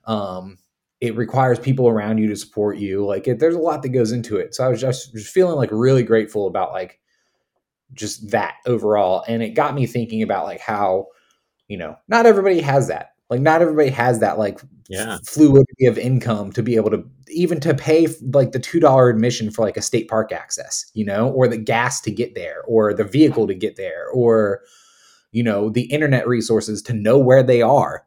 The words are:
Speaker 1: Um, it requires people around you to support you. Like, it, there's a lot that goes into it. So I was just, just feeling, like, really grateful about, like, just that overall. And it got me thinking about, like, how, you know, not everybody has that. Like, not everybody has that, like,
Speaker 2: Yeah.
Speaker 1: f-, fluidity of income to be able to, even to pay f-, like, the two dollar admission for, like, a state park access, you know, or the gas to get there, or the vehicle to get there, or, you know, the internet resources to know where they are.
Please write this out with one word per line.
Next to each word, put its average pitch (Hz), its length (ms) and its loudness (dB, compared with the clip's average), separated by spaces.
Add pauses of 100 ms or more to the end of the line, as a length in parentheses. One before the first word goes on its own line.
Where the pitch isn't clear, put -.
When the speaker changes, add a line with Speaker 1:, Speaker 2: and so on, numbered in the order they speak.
Speaker 1:
Um, 95 520 -8 (460)
it 113 140 -4
requires 123 420 2
people 131 300 2
around 110 280 0
you 107 120 0
to 104 80 -4
support 104 400 -4
you. 98 280 -4
Like, 98 220 -4
it, 123 100 0
there's 165 180 2
a 175 40 -4
lot 156 220 -2
that 135 80 -6
goes 120 240 0
into 113 240 -4
it. - 180 -8
So 131 80 -4
I 131 60 0
was 117 100 -2
just, 131 320 -6
just 107 220 -16
feeling, 180 240 2
like, 123 120 0
really 123 320 2
grateful 107 460 0
about, 92 240 -4
like, 92 300 -10 (920)
just 107 380 -12
that 104 240 -2 (100)
overall. 104 600 0
And 113 160 -4
it 107 60 -6
got 143 260 -2
me 139 100 -2
thinking 113 360 -6
about, 98 240 -2
like, 92 160 -12
how, 98 460 -2 (600)
you 101 100 -12
know, 80 200 -12 (100)
not 233 180 4
everybody 196 360 4
has 139 260 2
that. 78 280 -10 (140)
Like, 123 120 -2
not 156 200 4
everybody 151 280 2
has 120 300 0
that, 101 200 0
like, 104 220 -4 (260)
Speaker 2:
Yeah. 104 280 -8
Speaker 1:
f-, - 120 -14
fluidity 135 600 6
of 110 100 2
income 113 560 -4
to 117 100 -4
be 117 140 0
able 104 140 2
to, 95 120 0 (240)
even 170 320 -2
to 151 140 0
pay 160 320 4
f-, - 100 -2 (180)
like, 131 200 2
the 131 60 -4
two 170 200 -4
dollar 135 300 4
admission 110 420 -2
for, 110 140 -2
like, 95 100 -4
a 104 60 -8
state 110 260 -4
park 110 240 -4
access, - 600 -12
you 110 100 -4
know, 101 280 -2
or 131 180 2
the 113 80 -6
gas 117 440 -2
to 110 100 -8
get 110 220 -6
there, 85 320 -12
or 107 280 2
the 104 100 -2
vehicle 131 440 2
to 95 60 -2
get 95 220 -6
there, 85 380 -10
or, 113 480 2 (720)
you 113 100 0
know, 107 260 0
the 120 220 -4
internet 143 380 0
resources 110 540 -2
to 123 100 -6
know 110 260 4
where 127 240 6
they 123 180 4
are. 110 460 2